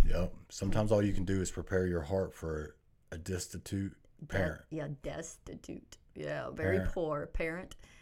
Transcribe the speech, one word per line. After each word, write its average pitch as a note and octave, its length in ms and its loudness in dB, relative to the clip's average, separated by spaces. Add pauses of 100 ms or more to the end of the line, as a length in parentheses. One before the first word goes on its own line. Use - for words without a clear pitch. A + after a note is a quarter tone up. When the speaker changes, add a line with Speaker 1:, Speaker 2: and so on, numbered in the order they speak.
Speaker 1:
Yep. F3 260 2 (160)
Sometimes G#2+ 420 2
all G#2 100 6
you G2+ 120 2
can G2 120 2
do F#2+ 160 2
is F2 100 -2
prepare F#2 360 0
your F2 140 0
heart F#2 340 -2
for D#2 400 -6 (360)
a F2 60 -8
destitute F#2 760 -6 (240)
Speaker 2:
De-, D3+ 80 -14
Speaker 1:
parent. F2+ 420 -2
Speaker 2:
yeah, D3+ 200 -8 (120)
destitute. - 960 -14 (180)
Yeah, D3 360 -8
very - 260 0
Speaker 1:
Parent. - 160 0
Speaker 2:
poor D#3 340 -4
parent. E3+ 480 -6 (260)